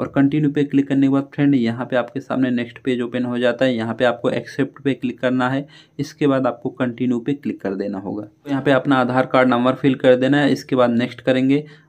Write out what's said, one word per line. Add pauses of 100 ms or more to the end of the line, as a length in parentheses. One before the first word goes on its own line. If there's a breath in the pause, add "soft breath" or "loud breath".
और
कंटिन्यू
पे
क्लिक
करने
के
बाद
फ्रेंड
यहाँ
पे
आपके
सामने
नेक्स्ट
पेज
ओपन
हो
जाता
है।
यहाँ
पे
आपको
एक्सेप्ट
पे
क्लिक
करना
है, (320 loud breath)
इसके
बाद
आपको
कंटिन्यू
पे
क्लिक
कर
देना
होगा।
तो
यहाँ
पे
अपना
आधार
कार्ड
नंबर
फिल
कर
देना
है,
इसके
बाद
नेक्स्ट
करेंगे। (240 loud breath)